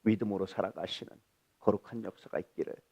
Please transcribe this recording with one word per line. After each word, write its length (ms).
믿음으로 440
살아가시는 640
거룩한 440
역사가 360
있기를 340